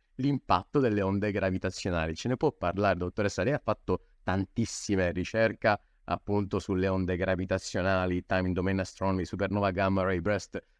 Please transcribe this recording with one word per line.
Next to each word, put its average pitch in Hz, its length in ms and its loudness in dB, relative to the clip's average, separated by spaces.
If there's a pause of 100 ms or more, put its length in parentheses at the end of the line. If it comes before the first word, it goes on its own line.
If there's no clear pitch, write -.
(180)
l'impatto 139 600 0
delle 107 220 4
onde 98 300 2
gravitazionali. 92 840 -2
Ce - 140 -6
ne 123 100 0
può - 140 2
parlare, 95 440 0
dottoressa? 90 460 -2
Lei 107 120 0
ha - 80 -4
fatto - 480 -4 (120)
tantissime 95 920 0
ricerche 107 640 0 (280)
appunto 101 560 -2
sulle 95 300 0
onde 92 280 0
gravitazionali, 92 1040 0
time 92 280 0
domain 95 280 0
astronomy, 95 460 -2
supernova 98 460 0
gamma 98 320 2
ray 92 160 2
burst, 98 440 -2 (160)